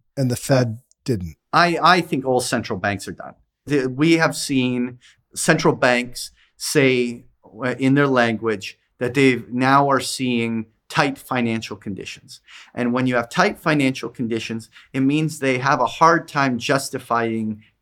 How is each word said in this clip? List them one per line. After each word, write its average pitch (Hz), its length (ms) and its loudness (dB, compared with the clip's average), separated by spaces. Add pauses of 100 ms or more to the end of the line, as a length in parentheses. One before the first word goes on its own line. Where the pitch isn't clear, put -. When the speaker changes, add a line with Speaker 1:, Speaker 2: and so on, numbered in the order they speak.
(160)
Speaker 1:
And 131 160 -2
the 117 60 -2
Fed 131 300 0 (120)
Speaker 2:
Uh, - 20 -20 (220)
Speaker 1:
didn't. 90 320 -6 (160)
Speaker 2:
I, 170 320 2
I 175 160 6
think 165 240 -4
all 127 160 0
central 117 400 -4
banks 101 260 -4
are 98 60 -10
done. 65 220 -16 (320)
The, 139 220 0
we 143 260 2
have 165 240 2
seen 123 640 -2 (360)
central 160 400 2
banks 123 560 0 (240)
say, 123 680 0 (180)
uh, 123 340 -6
in 135 180 4
their 143 120 4
language 113 720 0 (220)
that 120 140 -4
they 131 360 4
now 131 400 4
are 131 100 2
seeing 117 680 -2 (200)
tight 143 300 -2
financial 117 580 -4
conditions. - 640 -14 (340)
And 120 200 -2
when 127 140 0
you 127 80 0
have 117 120 0
tight 196 320 0
financial 135 480 0
conditions, 113 640 -6 (240)
it 135 80 -2
means 151 380 0
they 135 180 0
have 139 240 0
a 120 40 2
hard 165 440 2
time 135 280 0
justifying 117 1040 -2 (200)